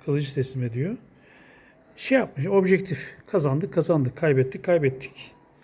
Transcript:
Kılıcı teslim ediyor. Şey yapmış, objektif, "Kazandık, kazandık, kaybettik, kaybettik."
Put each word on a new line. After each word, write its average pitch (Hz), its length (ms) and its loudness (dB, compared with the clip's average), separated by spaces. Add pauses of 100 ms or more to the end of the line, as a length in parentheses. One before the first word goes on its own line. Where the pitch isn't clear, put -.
Kılıcı 143 300 -4
teslim 131 280 -4
ediyor. 127 340 -4 (1000)
Şey - 220 2
yapmış, 147 280 -2
objektif, 185 680 2 (100)
"Kazandık, 151 480 0
kazandık, 147 420 2
kaybettik, 131 480 0
kaybettik." 143 680 -2 (280)